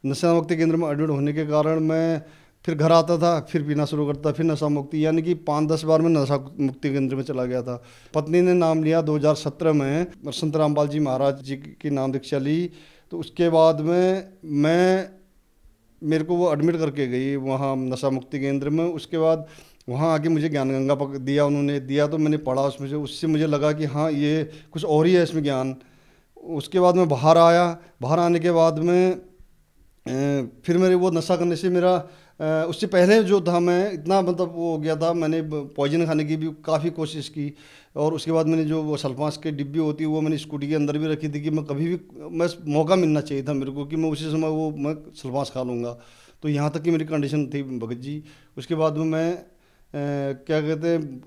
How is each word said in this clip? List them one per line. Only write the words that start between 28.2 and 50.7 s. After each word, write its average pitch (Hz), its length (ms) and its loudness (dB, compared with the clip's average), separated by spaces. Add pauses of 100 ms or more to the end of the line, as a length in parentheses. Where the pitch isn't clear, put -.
के 170 120 2
बाद 165 280 4
में, 180 320 2
अ, - 100 -6 (1400)
फिर 170 120 2
मेरे 185 180 4
वो 180 160 2
नशा 165 240 0
करने 170 200 0
से 175 140 -2
मेरा, 180 380 2 (340)
अ, 156 280 0
उससे 175 180 -4
पहले 190 360 6
जो 190 180 4
था 175 180 2
मैं 175 340 2
इतना, 180 280 0
मतलब, 175 340 -2
वो 170 160 -2
हो 160 60 -2
गया 156 180 -2
था, 165 180 0
मैंने 165 280 0
ब-, 151 360 -8
poison 147 280 0
खाने 156 180 0
की 156 120 -2
भी 156 140 -4 (160)
काफ़ी 160 240 0
कोशिश 156 400 -8
की। 143 240 -8 (420)
और 151 180 0
उसके 160 180 -4
बाद 160 140 2
मैंने 160 200 2
जो 156 180 -2
वो 151 140 -4
सल्फास 143 400 -4
की 160 140 -8
डिब्बी 143 280 -6
होती 156 240 -2
है 156 60 -2
वो 156 120 0
मैंने 156 160 -2
scooty 147 320 -8
के 160 60 0
अंदर 147 220 0
भी 156 100 -2
रखी 156 220 -4
थी 147 120 -6
कि 151 80 -4
मैं 156 160 -2
कभी 147 220 -4
भी, 170 340 -8 (100)
मैं, 170 420 -4
मौका 156 220 4
मिलना 156 260 2
चाहिए 139 220 -4
था 147 100 -4
मेरे 139 180 -4
को 143 140 -8
कि 151 100 -8
मैं 160 160 0
उसी 151 200 -6
समय 156 160 -2
वो, 156 240 -2
मैं 147 220 -4
सल्फास 139 560 -8
खा 131 140 -6
लूँगा। 120 340 -6 (460)
तो 151 60 -2
यहाँ 147 220 0
तक 160 100 -6
की 170 100 0
मेरी 156 140 0
condition 147 420 -2
थी 139 160 -6
भगत 120 340 -8
जी। 143 260 -12 (340)
उसके 147 180 -6
बाद 156 220 0
में 160 80 -2
मैं, 165 380 -2 (460)
अ, - 20 -18 (420)
क्या 151 280 -2
कहते 156 260 -2